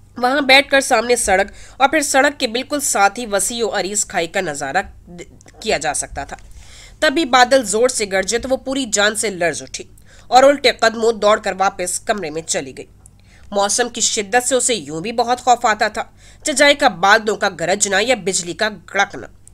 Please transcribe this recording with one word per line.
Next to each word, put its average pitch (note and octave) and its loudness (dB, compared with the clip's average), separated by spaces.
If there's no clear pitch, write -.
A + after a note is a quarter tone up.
वहां B3+ 0
बैठकर C4+ 4
सामने A#3+ 2
सड़क G3 0
और C4+ 6
फिर D#4 2
सड़क C#4+ 2
के C4+ -2
बिल्कुल C4 -4
साथ G3+ 2
ही B3 -8
वसी G3+ -2
और G#3 -2
अरीज G3 -4
खाई E3+ -4
का F#3+ -4
नज़ारा D3 -4
द-, - -18
किया F#3+ 0
जा D3 -2
सकता C#3 -8
था। - -14
तभी D#4 2
बादल B3 4
जोर A3 0
से A3 -4
गरजे F#3+ -2
तो A#3+ -6
वो C4 0
पूरी C4+ -6
जान G3+ 0
से G#3+ -4
लर्ज E3+ -2
उठी - -14
और B3+ 8
उल्टे C4+ 2
कदमों A3+ 0
दौड़कर G#3 0
वापस F#3+ -2
कमरे G3 -4
में D#3+ -8
चली D3+ -6
गई। - -16
मौसम G#3 0
की A#3 -8
शिद्दत G#3+ 0
से C4+ 0
उसे B3 0
यूं D#3+ -6
भी A3+ -6
बहुत A#3+ 0
खौफ B3 2
आता G#3+ 2
था, - -8
चचाई C#4+ 4
का C#4+ 2
बादलों G3+ 2
का G3+ -2
गरजना F#3+ -2
या A#3+ 0
बिजली F3 -4
का G#3+ -2
कड़कना। F#3+ -6